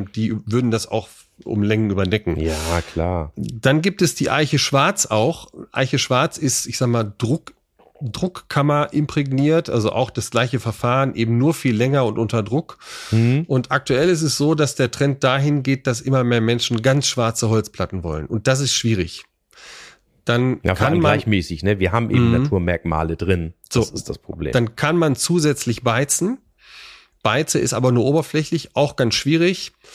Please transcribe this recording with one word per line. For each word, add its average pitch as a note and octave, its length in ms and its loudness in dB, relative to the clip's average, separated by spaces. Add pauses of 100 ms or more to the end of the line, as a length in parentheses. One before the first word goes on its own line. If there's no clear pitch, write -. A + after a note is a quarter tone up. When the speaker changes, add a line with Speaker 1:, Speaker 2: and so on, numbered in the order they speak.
(140)
Speaker 1:
die A2 220 -2 (100)
würden A#2 240 0
das A2 160 -2
auch A2 220 -4 (340)
um G2+ 220 -2
Längen G#2+ 260 2
überdecken. F#2 480 0
Speaker 2:
Ja, D#2+ 160 0 (380)
klar. E2+ 420 -2
Speaker 1:
Dann C3+ 480 0
gibt F#3+ 200 -2
es - 120 2
die - 160 -2
Eiche C#3+ 300 0
Schwarz D3+ 460 2
auch. A2+ 420 0 (240)
Eiche C3 260 0
Schwarz C3 400 0
ist, C3 280 -2
ich A#2+ 120 -8
sag B2+ 80 0
mal, A2+ 320 0
Druck, - 360 -4 (460)
Druckkammer D3 920 -2
imprägniert, D3 800 0
also A2 200 0
auch A#2+ 200 0
das - 200 -6
gleiche A#2+ 300 0
Verfahren, B2+ 540 0
eben A2+ 240 0
nur D3 160 2
viel B2 200 0
länger C3 300 2
und A2 140 -2
unter A2 240 0
Druck. A#2 360 -4 (320)
Speaker 2:
Mhm. A#2+ 380 2
Speaker 1:
Und B2+ 220 0
aktuell C#3 400 2
ist D#3+ 100 2
es D#3 160 0
so, D3+ 180 2
dass D3+ 200 0
der B2+ 160 0
Trend C#3 340 -2
dahin C#3 380 2
geht, C3+ 240 -2
dass A#2+ 160 -2
immer C3+ 200 2
mehr A#2+ 200 2
Menschen A#2 400 0
ganz C3+ 240 2
schwarze A2+ 420 0
Holzplatten G2 560 -2
wollen. D#2 220 -4
Und - 200 -4
das C3 140 2
ist C3+ 140 -2
schwierig. G2 500 -2 (1000)
Dann B2 380 0
Speaker 2:
Ja, F#2+ 120 0
vor - 20 -4 (100)
Speaker 1:
kann - 80 -
Speaker 2:
allem F3 80 2
Speaker 1:
man D3 120 4
Speaker 2:
gleichmäßig, F2+ 480 0
ne? G2+ 160 2
Wir F2+ 140 2
haben A#2 180 0
eben B2 220 4
Speaker 1:
Mhm. A#2+ 100 2
Speaker 2:
Naturmerkmale E2+ 760 0
drin. E2+ 380 -2 (180)
Speaker 1:
So. B2 80 2
Speaker 2:
Das G#2+ 100 0
ist - 180 -10
das - 100 -8
Problem. - 340 -8
Speaker 1:
Dann A#2 240 0
kann D#3 200 0
man D#3 200 2
zusätzlich D3+ 640 0
beizen. C#3 560 0 (840)
Beize B2 360 0
ist - 160 0
aber B2+ 180 2
nur A#2 120 4
oberflächlich, D3+ 680 -2
auch C#3+ 220 0
ganz A#2 180 2
schwierig. E3 580 0 (220)